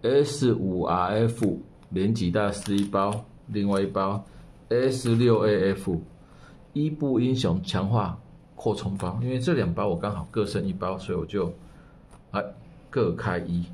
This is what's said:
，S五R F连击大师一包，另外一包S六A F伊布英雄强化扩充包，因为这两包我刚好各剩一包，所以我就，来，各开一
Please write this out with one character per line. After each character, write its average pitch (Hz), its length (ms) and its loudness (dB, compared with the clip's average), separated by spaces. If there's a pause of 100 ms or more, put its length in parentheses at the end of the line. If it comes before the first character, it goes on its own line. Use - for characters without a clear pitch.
，S 131 500 4
五 92 300 0
R 92 440 2
F 110 320 0 (300)
连 95 240 2
击 90 160 0
大 101 220 0
师 98 260 -2
一 101 80 2
包， 98 400 -2 (220)
另 104 200 -2
外 98 140 2
一 98 60 0
包 98 360 -2 (460)
S 120 460 2
六 117 240 6
A 98 340 4
F 87 260 -2 (760)
伊 147 140 0
布 147 320 0
英 123 160 2
雄 90 280 0
强 98 260 -2
化 110 300 0 (360)
扩 107 200 -2
充 95 200 -4
包， 95 280 -4
因 123 60 -2
为 127 100 -2
这 151 160 2
两 90 180 0
包 98 140 -2
我 87 100 0
刚 101 160 -4
好 95 160 -8
各 107 160 0
剩 101 220 -4
一 95 40 -4
包， 92 280 -4
所 90 160 -4
以 - 20 -2
我 80 80 -4
就， 87 260 -2 (800)
来， 101 140 -4 (460)
各 107 220 2
开 90 260 -2
一 87 340 -2